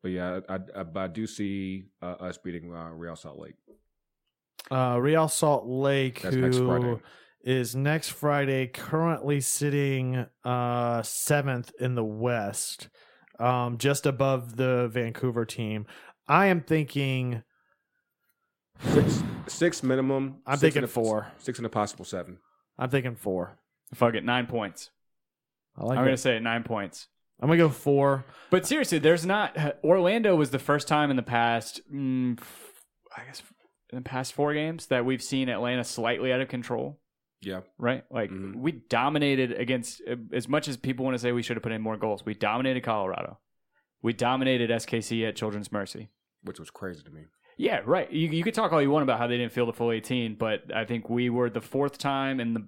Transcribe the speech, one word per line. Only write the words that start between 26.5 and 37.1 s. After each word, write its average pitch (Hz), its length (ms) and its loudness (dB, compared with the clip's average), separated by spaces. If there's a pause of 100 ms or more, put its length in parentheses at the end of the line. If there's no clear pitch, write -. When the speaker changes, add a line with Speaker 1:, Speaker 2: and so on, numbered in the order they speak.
Speaker 3:
points. 101 460 -6 (320)
Speaker 2:
I'm 131 80 2
gonna 165 80 6
go 165 140 8
four. 139 540 2 (260)
Speaker 3:
But 180 160 4
seriously, 254 320 2
there's 156 260 6
not, 196 320 0 (260)
Orlando 190 540 4
was 147 140 4
the 135 80 -2
first 143 300 0
time 151 220 4
in 131 60 2
the 123 60 0
past, 117 580 0 (120)
mm, 131 480 0
f-, - 320 -20 (440)
I - 80 -16
guess, 135 180 -16 (480)
in 123 60 -10
the 127 120 -8
past 127 260 -4
four 147 200 2
games 156 320 -4
that 123 180 2
we've 127 180 0
seen 131 260 0
Atlanta 120 360 0
slightly 120 480 0
out 127 80 2
of 131 80 -2
control. 123 520 -6 (400)